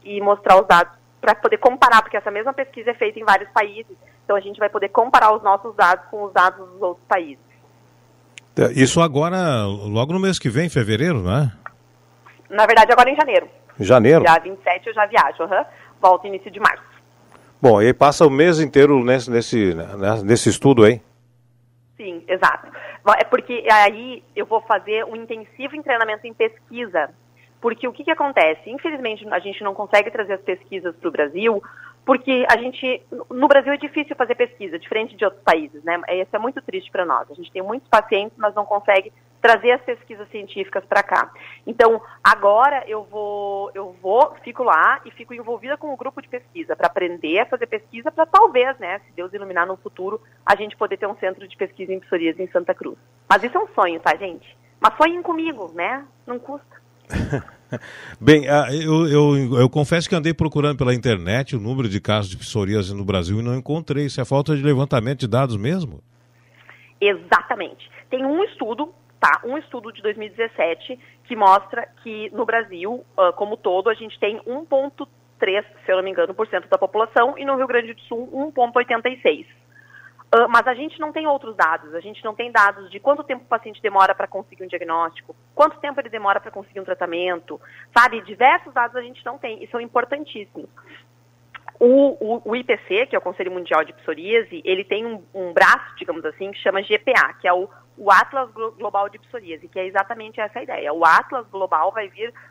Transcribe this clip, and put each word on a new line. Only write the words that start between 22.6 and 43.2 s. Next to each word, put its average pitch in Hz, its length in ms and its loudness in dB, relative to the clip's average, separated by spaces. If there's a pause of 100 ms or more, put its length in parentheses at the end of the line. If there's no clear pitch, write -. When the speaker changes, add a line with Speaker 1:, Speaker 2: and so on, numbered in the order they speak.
Speaker 1:
Bom, 208 100 6
é 214 80 2
porque 247 480 -2
aí 214 520 2 (120)
eu 196 120 -6
vou 220 140 0
fazer 214 440 -2
um 226 100 -12
intensivo 226 600 -12
em 302 80 -12
treinamento 226 420 -2
em 226 80 -16
pesquisa, 220 800 -4 (500)
porque 233 260 -4
o 233 60 -8
que 294 100 -18
que - 60 -6
acontece? 214 580 0
Infelizmente, 233 640 -8
a 190 80 -4
gente 196 260 -10
não 196 120 -6
consegue 208 340 0
trazer 208 240 -6
as 190 80 -8
pesquisas 180 540 -8
pro 170 160 -8
Brasil, 196 520 -2 (400)
porque 262 460 0
a 233 80 4
gente, 254 460 -6 (260)
no 254 180 0
Brasil 277 240 6
é 285 60 -2
difícil 294 380 -8
fazer 240 180 -2
pesquisa, 196 460 -6
diferente 220 360 -8
de - 80 -6
outros 190 200 -2
países, 151 400 -2
né? 170 260 -4
Isso 185 260 -4
é 208 40 -2
muito 262 240 -6
triste - 260 -12
pra 185 160 -4
nós. 139 240 -2
A 147 60 -20
gente 175 160 -18
tem 185 100 -10
muitos 214 260 -10
pacientes, 214 520 0
mas 208 160 -4
não 208 100 -4
consegue 202 480 -2 (260)
trazer 226 320 4
as 262 100 0
pesquisas 214 480 -12
científicas 196 560 -10
pra 202 160 0
cá. 190 300 -2 (340)
Então, 226 340 4 (240)
agora 214 640 4
eu 214 180 -10
vou, 202 680 -8